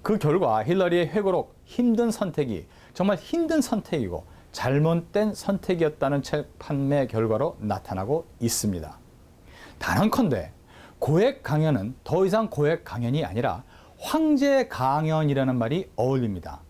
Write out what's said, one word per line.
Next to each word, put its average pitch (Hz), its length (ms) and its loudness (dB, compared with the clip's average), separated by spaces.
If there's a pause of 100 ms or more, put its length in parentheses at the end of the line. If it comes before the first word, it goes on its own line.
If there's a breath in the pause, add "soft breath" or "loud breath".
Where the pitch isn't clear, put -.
그 214 160 0
결과 147 480 2
힐러리의 175 440 2
회고록 185 560 -2
힘든 233 460 2
선택이 143 560 -4 (280 loud breath)
정말 190 240 0
힘든 320 420 0
선택이고 127 640 -2 (280 loud breath)
잘못된 170 840 0
선택이었다는 151 880 0
책 - 360 -6
판매 139 500 0
결과로 110 500 0
나타나고 101 680 -4 (140)
있습니다. 95 560 -4 (840 loud breath)
단언컨대 175 720 0 (460 loud breath)
고액 208 440 2
강연은 139 640 0
더 180 200 2
이상 214 240 2
고액 147 360 0
강연이 120 400 -2
아니라 104 400 -4 (340 loud breath)
황제 285 680 2
강연이라는 139 920 0
말이 120 380 -2
어울립니다. 110 720 -2